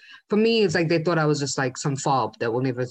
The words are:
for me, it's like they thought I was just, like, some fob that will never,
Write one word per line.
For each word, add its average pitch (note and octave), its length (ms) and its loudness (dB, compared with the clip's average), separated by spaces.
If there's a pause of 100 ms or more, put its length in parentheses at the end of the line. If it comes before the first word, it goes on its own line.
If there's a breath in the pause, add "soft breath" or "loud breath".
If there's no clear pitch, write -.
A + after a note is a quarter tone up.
(280 loud breath)
for G#3 80 0
me, A3+ 260 4
it's F3 120 2
like E3+ 140 0
they E3 140 2
thought E3+ 160 0
I D#3 60 2
was D3+ 160 2
just, C#3 160 -4
like, C3 220 -4
some C#3 180 -2
fob B2+ 440 0
that A#2 120 -2
will B2 80 -2
never, B2+ 300 -2